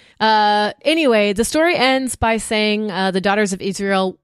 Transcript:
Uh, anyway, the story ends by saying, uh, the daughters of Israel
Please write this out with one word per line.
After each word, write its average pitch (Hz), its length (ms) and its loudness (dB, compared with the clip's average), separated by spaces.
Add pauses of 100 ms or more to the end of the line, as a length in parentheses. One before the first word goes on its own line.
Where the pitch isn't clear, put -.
(200)
Uh, 208 520 2 (100)
anyway, 240 500 2
the 208 120 0
story 330 320 0
ends 262 400 0
by 226 200 0
saying, 214 540 -2
uh, 190 200 -2
the 185 100 -2
daughters 202 320 0
of 185 100 -8
Israel 190 600 -2